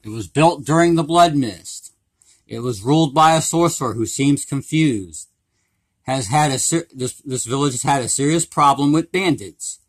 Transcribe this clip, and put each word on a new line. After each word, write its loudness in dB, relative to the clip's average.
It -14
was -10
built 0
during 2
the 0
Blood 4
Mist. -6
It -10
was -6
ruled 2
by 6
a 2
sorcerer -2
who -4
seems 0
confused. -2
Has -4
had 2
a -2
ser-, -2
this, -8
this -6
village -2
has -8
had 0
a -6
serious 0
problem 2
with 0
bandits. -4